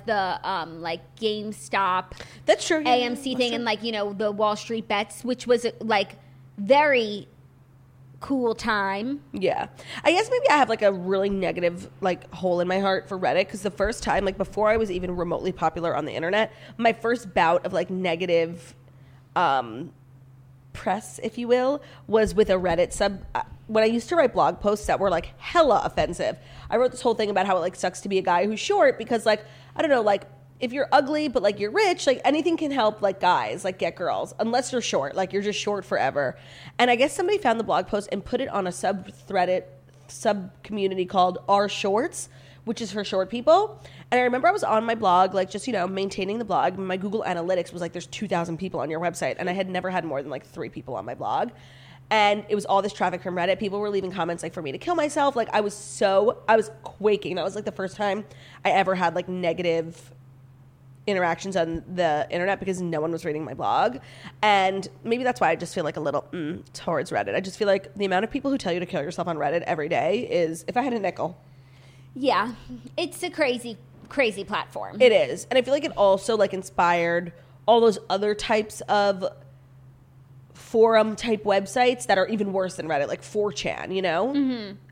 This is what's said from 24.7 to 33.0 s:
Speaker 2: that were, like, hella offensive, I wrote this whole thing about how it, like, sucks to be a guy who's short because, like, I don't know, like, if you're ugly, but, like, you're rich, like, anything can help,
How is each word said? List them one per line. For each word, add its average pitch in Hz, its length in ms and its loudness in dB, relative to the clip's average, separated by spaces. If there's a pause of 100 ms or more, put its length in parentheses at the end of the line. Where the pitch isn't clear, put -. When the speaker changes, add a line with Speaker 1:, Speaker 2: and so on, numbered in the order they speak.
Speaker 2:
that 165 140 2
were, 196 100 2
like, 170 300 -2
hella - 440 4
offensive, 165 540 -2 (320)
I - 80 0
wrote 254 140 2
this 254 100 -14
whole 233 140 2
thing 214 160 0
about 196 160 2
how 185 100 2
it, 170 40 2
like, 180 140 -2
sucks 185 260 -4
to 202 80 -6
be 190 100 2
a - 20 -2
guy 175 240 2
who's 214 140 -2
short 330 400 4
because, 226 260 -2
like, 214 180 2 (320)
I - 60 -2
don't 311 80 2
know, 254 120 4
like, 202 240 2 (340)
if 247 140 -4
you're 277 180 -2
ugly, 302 380 4
but, 226 120 0
like, 202 180 2
you're 208 120 -2
rich, 370 340 2
like, 262 180 2
anything 320 340 2
can 311 120 -2
help, 220 320 2